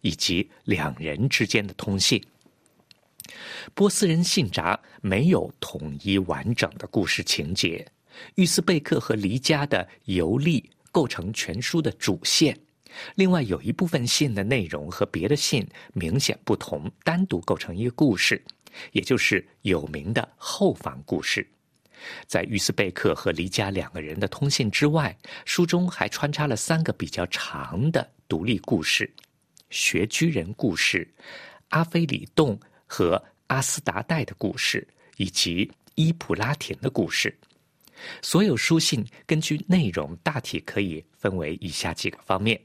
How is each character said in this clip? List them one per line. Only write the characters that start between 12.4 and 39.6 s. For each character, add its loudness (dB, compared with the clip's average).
另 4
外 4
有 -2
一 -2
部 0
分 0
信 2
的 0
内 2
容 -8
和 -2
别 -2
的 4
信 0
明 0
显 0
不 2
同， -8
单 2
独 -2
构 0
成 -8
一 -2
个 0
故 4
事， 0
也 2
就 2
是 2
有 0
名 -6
的 -2
后 0
房 -8
故 -2
事。 -2
在 0
玉 -2
斯 0
贝 2
克 2
和 -2
黎 -2
加 0
两 -4
个 -10
人 -8
的 0
通 -2
信 2
之 2
外， 2
书 2
中 2
还 0
穿 -2
插 0
了 0
三 0
个 0
比 -4
较 -4
长 -4
的 0
独 -2
立 0
故 0
事： 0
穴 0
居 2
人 -2
故 0
事、 0
阿 2
非 0
里 -4
洞 4
和 2
阿 0
斯 -4
达 -4
代 -2
的 -12
故 -4
事， -2
以 -2
及 0
伊 4
普 -4
拉 -2
廷 -8
的 -2
故 0
事。 -2
所 2
有 4
书 4
信 0
根 2
据 -2